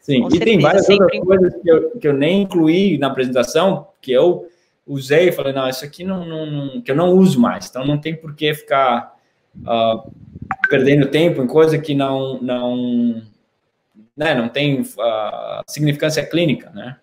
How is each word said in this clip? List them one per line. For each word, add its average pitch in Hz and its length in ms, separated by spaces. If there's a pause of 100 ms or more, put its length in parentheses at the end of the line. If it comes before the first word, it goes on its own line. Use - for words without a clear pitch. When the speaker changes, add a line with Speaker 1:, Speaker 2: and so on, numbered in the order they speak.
Speaker 1:
Sim, 131 220
Speaker 2:
Com - 60
Speaker 1:
e 165 100
tem - 0
Speaker 2:
certeza, 208 240
Speaker 1:
várias 180 240
Speaker 2:
sempre 190 320
Speaker 1:
outras 165 60
coisas 185 380
que 175 60
eu, 160 300
que 151 100
eu 143 40
nem 160 300
incluí 180 540
na 135 120
apresentação, 131 800 (120)
que 131 120
eu 160 360 (380)
usei 143 420
e - 40
falei, 139 200
"Não, 131 160
isso 131 160
aqui 156 200
não, 185 200
não, 160 220
não", 139 340
que 135 120
eu - 20
não 175 160
uso 180 300
mais. 98 280
Então, 127 160
não 147 140
tem 160 160
por 151 220
que 151 180
ficar, 135 600 (500)
ah, 113 380 (680)
perdendo 139 380
tempo 151 340
em 123 60
coisa 156 280
que 147 160
não, 135 480
não, 123 800 (960)
né, 151 160
não 120 160
tem, 139 340 (180)
ah, 110 680
significância 147 580
clínica, 156 460
né? 120 320